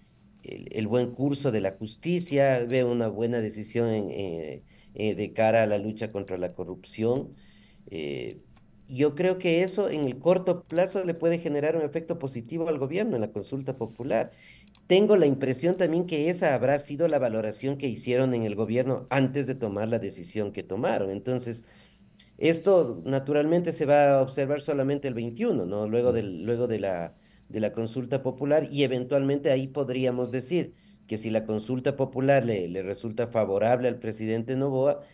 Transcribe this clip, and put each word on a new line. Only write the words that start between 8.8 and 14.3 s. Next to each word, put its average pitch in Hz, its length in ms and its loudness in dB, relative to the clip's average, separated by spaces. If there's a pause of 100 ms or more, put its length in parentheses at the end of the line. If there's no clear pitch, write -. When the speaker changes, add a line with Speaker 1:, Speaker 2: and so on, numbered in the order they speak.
Speaker 1:
yo 143 220 2
creo 180 240 0
que 170 240 2
eso 190 280 0
en 151 160 -2
el 127 120 -2
corto 180 460 2
plazo 180 400 0
le 170 100 -2
puede 170 240 2
generar 156 380 0
un 160 80 0
efecto 160 340 -4
positivo 139 520 -6
al 151 100 0
gobierno 175 360 -2
en 113 60 0
la 104 100 -2
consulta 135 460 -6
popular. 117 540 -2 (560)